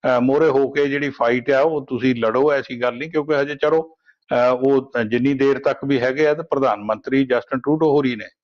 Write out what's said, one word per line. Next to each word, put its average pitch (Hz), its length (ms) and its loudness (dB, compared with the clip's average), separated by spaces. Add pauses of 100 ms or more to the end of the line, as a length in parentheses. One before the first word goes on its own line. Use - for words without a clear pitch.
ਅਹ, 127 120 2
ਮੋਹਰੇ 139 260 2
ਹੋ 139 240 2
ਕੇ 143 180 0
ਜਿਹੜੀ 143 220 -2
ਫਾਈਟ 123 400 -2
ਆ 135 100 4
ਉਹ 147 260 0
ਤੁਸੀਂ 123 280 0
ਲੜੋ, 120 380 2
ਐਸੀ 131 300 -4
ਗੱਲ 120 140 -2
ਨਹੀਂ, 151 140 -10
ਕਿਉਂਕਿ 151 300 -2
ਹਜੇ 143 140 -4
ਚਲੋ, 160 420 -2 (360)
ਅਹ, 123 200 2
ਉਹ 131 400 2 (160)
ਜਿੰਨੀ 123 260 0
ਦੇਰ 135 240 2
ਤੱਕ 139 280 -2
ਵੀ 139 140 0
ਹੈਗੇ 131 260 0
ਆ 151 80 4
ਤਾਂ 156 100 -8
ਪ੍ਰਧਾਨ 131 360 -2
ਮੰਤਰੀ 110 440 -2
ਜਸਟਿਨ 123 340 -2
ਟਰੂਡੋ 147 380 0
ਹੋਰੀ 131 200 0
ਨੇ 98 120 -16 (160)